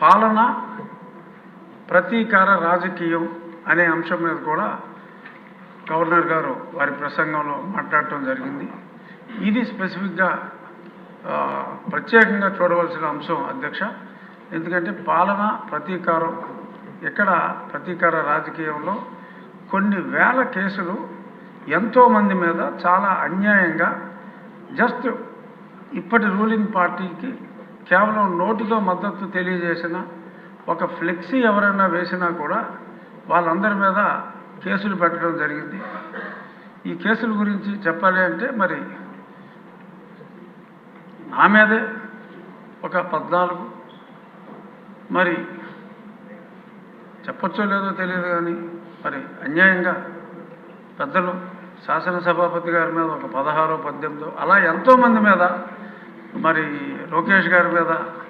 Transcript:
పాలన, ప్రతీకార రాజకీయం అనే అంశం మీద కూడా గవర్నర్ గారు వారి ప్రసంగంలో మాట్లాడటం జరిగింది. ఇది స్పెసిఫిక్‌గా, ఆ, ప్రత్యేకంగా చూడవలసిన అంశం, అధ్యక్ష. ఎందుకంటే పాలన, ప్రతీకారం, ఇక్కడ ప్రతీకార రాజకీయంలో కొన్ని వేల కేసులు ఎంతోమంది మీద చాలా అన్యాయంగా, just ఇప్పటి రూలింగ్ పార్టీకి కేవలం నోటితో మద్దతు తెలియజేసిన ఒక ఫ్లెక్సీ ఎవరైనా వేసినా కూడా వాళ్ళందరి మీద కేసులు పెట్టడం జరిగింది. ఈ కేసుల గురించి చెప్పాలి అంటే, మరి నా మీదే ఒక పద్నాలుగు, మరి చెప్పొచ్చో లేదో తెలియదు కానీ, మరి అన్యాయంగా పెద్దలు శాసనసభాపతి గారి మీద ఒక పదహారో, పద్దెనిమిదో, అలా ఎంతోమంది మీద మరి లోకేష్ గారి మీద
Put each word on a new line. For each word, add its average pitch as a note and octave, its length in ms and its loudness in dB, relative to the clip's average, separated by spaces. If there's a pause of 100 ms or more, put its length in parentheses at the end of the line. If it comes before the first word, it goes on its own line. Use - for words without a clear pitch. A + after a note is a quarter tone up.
పాలన, A3 540 6 (1300)
ప్రతీకార F#3+ 760 4
రాజకీయం E3+ 640 0 (380)
అనే E3 180 4
అంశం E3+ 380 0
మీద D#3+ 120 0
కూడా D#3+ 440 -4 (1120)
గవర్నర్ E3+ 340 4
గారు D3 460 -2
వారి C#3 180 0
ప్రసంగంలో D3 760 -2
మాట్లాడటం D3 600 -2
జరిగింది. C3+ 440 -6 (760)
ఇది A3 180 2
స్పెసిఫిక్‌గా, F#3 840 -2 (800)
ఆ, C#3 380 -2 (260)
ప్రత్యేకంగా G3 720 4
చూడవలసిన E3+ 440 0
అంశం, D3 400 -4
అధ్యక్ష. C#3 340 -8 (720)
ఎందుకంటే E3+ 380 -4
పాలన, G3 680 0 (120)
ప్రతీకారం, E3 680 -2 (640)
ఇక్కడ F3 520 0 (160)
ప్రతీకార E3+ 440 0
రాజకీయంలో D#3 840 -2 (680)
కొన్ని G3 300 2
వేల F#3 420 4
కేసులు G3 640 -4 (600)
ఎంతోమంది G#3 680 6
మీద E3+ 260 0 (260)
చాలా F#3+ 240 4
అన్యాయంగా, F3 1000 2 (720)
just A#3+ 320 0 (800)
ఇప్పటి G#3+ 320 2
రూలింగ్ G#3 500 2
పార్టీకి F3+ 560 0 (580)
కేవలం G3 500 4
నోటితో G#3+ 400 0
మద్దతు F#3+ 460 -2
తెలియజేసిన F3 800 -2 (640)
ఒక E3+ 160 0
ఫ్లెక్సీ F3 520 -2
ఎవరైనా G3+ 480 4
వేసినా F3 440 0
కూడా E3+ 360 -2 (600)
వాళ్ళందరి F3 480 2
మీద G3 180 4 (680)
కేసులు G3 320 -2
పెట్టడం E3 420 0
జరిగింది. D3 440 -4 (1040)
ఈ F3 100 -4
కేసుల A3 340 0
గురించి G3+ 580 -2
చెప్పాలి F#3 340 2
అంటే, F#3 300 0
మరి F#3 260 0 (2500)
నా D#3+ 180 6
మీదే G#3+ 360 6 (1000)
ఒక D#3+ 140 -4
పద్నాలుగు, F3 720 0 (1400)
మరి F3 260 2 (1900)
చెప్పొచ్చో G3+ 380 -2
లేదో G3 240 0
తెలియదు F3+ 380 -2
కానీ, E3+ 280 0 (500)
మరి C#3+ 100 -4
అన్యాయంగా F3 880 0 (920)
పెద్దలు F3+ 540 -2 (340)
శాసనసభాపతి E3+ 840 0
గారి E3 200 2
మీద E3 140 0
ఒక C#3+ 200 -4
పదహారో, D3+ 520 0
పద్దెనిమిదో, D3 640 -8
అలా E3+ 180 6
ఎంతోమంది A3+ 600 6
మీద F#3 300 6 (880)
మరి D#3+ 260 2 (500)
లోకేష్ E3+ 360 2
గారి F3 200 4
మీద E3 240 2 (380)